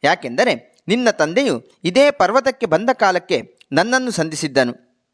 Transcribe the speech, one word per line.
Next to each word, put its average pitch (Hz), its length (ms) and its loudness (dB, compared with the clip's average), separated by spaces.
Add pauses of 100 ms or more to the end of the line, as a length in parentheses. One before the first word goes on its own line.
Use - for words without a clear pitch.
ಯಾಕೆಂದರೆ 143 720 -2 (120)
ನಿನ್ನ 233 220 0
ತಂದೆಯು 170 520 0 (220)
ಇದೇ 254 260 4
ಪರ್ವತಕ್ಕೆ 240 560 0
ಬಂದ 185 260 0
ಕಾಲಕ್ಕೆ 180 640 -2 (140)
ನನ್ನನ್ನು 240 380 0
ಸಂಧಿಸಿದ್ದನು. 147 920 -4 (120)